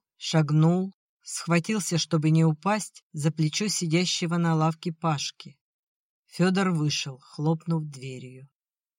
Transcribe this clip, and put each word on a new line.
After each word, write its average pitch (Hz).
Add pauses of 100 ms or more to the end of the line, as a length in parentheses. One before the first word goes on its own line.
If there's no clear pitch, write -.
(160)
шагнул, 160 (300)
схватился, 170
чтобы 156
не 160
упасть, 196
за 156
плечо 156
сидящего 170
на 170
лавке 160
Пашки. 151 (720)
Федор 185
вышел, 147
хлопнув 160
дверью. 131 (500)